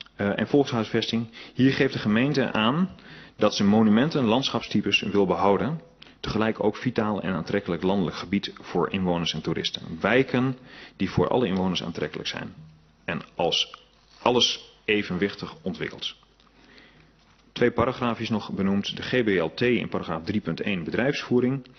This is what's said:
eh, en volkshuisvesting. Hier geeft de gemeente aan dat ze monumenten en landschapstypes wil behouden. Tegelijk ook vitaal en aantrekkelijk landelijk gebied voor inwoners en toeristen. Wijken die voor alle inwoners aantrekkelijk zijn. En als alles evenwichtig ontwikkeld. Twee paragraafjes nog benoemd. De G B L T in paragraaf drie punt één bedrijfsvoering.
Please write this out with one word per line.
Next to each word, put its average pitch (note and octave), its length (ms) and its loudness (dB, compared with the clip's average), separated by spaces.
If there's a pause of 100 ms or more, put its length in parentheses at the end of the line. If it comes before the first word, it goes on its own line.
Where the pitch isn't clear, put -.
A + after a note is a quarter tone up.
(160)
eh, G2+ 220 0
en G#2+ 100 -2
volkshuisvesting. A#2 840 0 (240)
Hier C3 180 4
geeft C3+ 200 2
de - 60 -2
gemeente C3 540 2
aan C3+ 380 2 (460)
dat G#2 180 2
ze G#2+ 100 0
monumenten A2 560 4
en A#2+ 60 2
landschapstypes A2 760 0
wil G2+ 260 2
behouden. F#2+ 540 2 (400)
Tegelijk A2 440 -2
ook G#2+ 120 0
vitaal G#2+ 460 -2
en F2+ 120 -2
aantrekkelijk E2+ 480 -2
landelijk F#2 340 2
gebied F#2+ 440 -4
voor - 300 -2
inwoners F2 440 0
en D#2+ 80 -6
toeristen. D#2+ 400 -4 (180)
Wijken B2+ 580 2 (380)
die F#2+ 140 -2
voor - 180 2
alle A#2+ 180 2
inwoners F#2 380 0
aantrekkelijk - 440 -6
zijn. - 260 -10 (500)
En E2 180 -6 (120)
als - 500 -2 (380)
alles - 520 0 (100)
evenwichtig G2 760 -2
ontwikkeld. - 560 -8 (1300)
Twee A#2+ 180 4
paragraafjes A#2+ 580 0
nog G#2+ 240 -2
benoemd. G2 440 0
De - 60 -10
G B2 220 2
B G#2+ 40 0
L E2+ 260 2
T - 60 -4
in A#2 280 2
paragraaf E2+ 360 -4
drie G#2 160 -2
punt E2 200 -4
één F#2 240 -2
bedrijfsvoering. B2 800 0 (120)